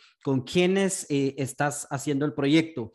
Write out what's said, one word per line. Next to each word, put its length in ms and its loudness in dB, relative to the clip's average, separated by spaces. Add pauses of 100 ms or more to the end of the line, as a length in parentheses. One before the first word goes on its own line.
(220)
con 200 0
quienes, 640 0
eh, 300 0
estás 520 -4
haciendo 360 -2
el 80 -4
proyecto. 600 0